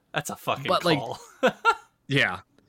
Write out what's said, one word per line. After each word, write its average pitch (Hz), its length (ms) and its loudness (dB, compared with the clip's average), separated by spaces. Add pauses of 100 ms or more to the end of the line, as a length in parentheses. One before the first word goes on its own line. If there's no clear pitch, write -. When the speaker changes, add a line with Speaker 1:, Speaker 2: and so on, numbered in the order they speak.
(140)
Speaker 1:
That's - 180 -6
a - 60 -10
fucking 135 300 -4
Speaker 2:
but, 180 180 0
like, 165 140 4
Speaker 1:
call. 120 220 -8 (200)
<laughs> 247 120 4 (560)
Speaker 2:
yeah. 110 320 2 (280)